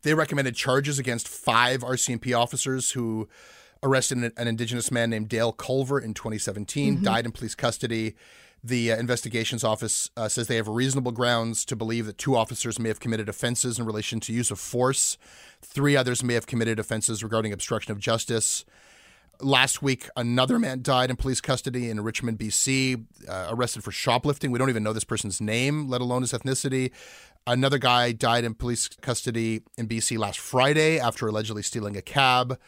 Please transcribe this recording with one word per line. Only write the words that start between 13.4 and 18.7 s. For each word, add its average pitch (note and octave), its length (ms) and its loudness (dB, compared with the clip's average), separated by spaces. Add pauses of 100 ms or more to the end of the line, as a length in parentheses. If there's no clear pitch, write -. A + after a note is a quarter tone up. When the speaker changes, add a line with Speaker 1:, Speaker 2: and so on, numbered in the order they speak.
Speaker 1:
in A#2+ 60 -2
relation A2 360 -4
to - 100 -8
use A#2 180 0
of G2+ 100 -8
force. - 580 2 (440)
Three C#3+ 360 4
others B2 260 2
may A#2+ 120 2
have A2+ 120 0
committed A2+ 320 0
offenses A2 420 -2
regarding A2 300 0
obstruction G#2+ 400 -4
of G2+ 80 -6
justice. A2+ 640 0 (760)